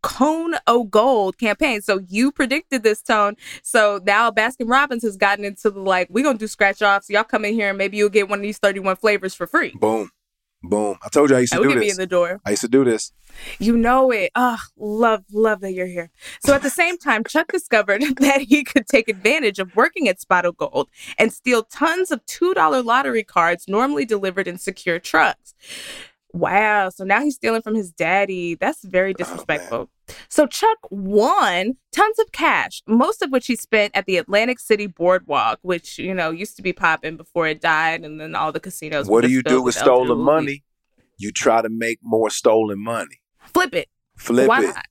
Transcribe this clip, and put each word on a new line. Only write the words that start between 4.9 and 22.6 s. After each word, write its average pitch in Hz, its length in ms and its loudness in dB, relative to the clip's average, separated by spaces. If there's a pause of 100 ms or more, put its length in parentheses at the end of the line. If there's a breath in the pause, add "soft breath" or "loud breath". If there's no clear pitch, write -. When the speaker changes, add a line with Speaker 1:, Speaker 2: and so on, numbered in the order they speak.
Speaker 1:
has 202 120 -4
gotten 202 280 0
into 202 260 -4
the, 196 100 -14
like, 185 300 0
"We 226 140 0
gonna 269 140 0
do 214 100 -8
scratch-offs. 196 600 0
Y'all 208 140 0
come 214 220 -2
in 208 100 -2
here 214 140 0
and 196 100 -4
maybe 196 200 -2
you'll 208 100 4
get 196 200 2
one 202 120 -4
of - 20 -8
these 202 160 -6
thirty-one 190 380 0
flavors 202 380 0
for 175 120 -8
free." 320 320 -2
Speaker 2:
Boom. 107 320 0 (500)
Boom. 101 440 -2
I 107 40 -12
told 147 220 4
you 131 60 6
I 127 40 2
used 123 120 0
to 170 80 0
Speaker 1:
And 220 80 4
we - 0 -
Speaker 2:
do 269 60 2
Speaker 1:
can 240 80 2
be 208 40 0
Speaker 2:
this. 190 120 -2
Speaker 1:
in 190 40 -4
the 185 60 -4
door. 180 360 0
Speaker 2:
I 101 60 -4
used - 120 -2
to - 60 -4
do 135 160 4
this. 113 280 0 (480 loud breath)
Speaker 1:
You 226 160 2
know 254 340 2
it. 202 240 -2
Ah, 240 260 0 (160)
love, 214 540 0
love 214 300 0
that 196 120 -10
you're 185 140 -6
here. 175 240 -10 (340 loud breath)
So 277 80 4
at 277 100 2
the 285 80 -2
same 349 280 0
time, 226 240 0
Chuck 320 300 -2
discovered 214 500 0
<laughs> 285 160 -2
that 277 220 4
he 269 240 2
could - 240 0
take 233 200 2
advantage 214 520 0
of 185 160 -4
working 285 320 2
at 180 120 -2
Spot 180 240 0
of 175 120 -2
Gold 143 320 -4 (280 loud breath)
and 226 160 2
steal 240 300 0
tons 330 480 -2
of 277 160 -6
two 359 280 -2
dollar 262 280 2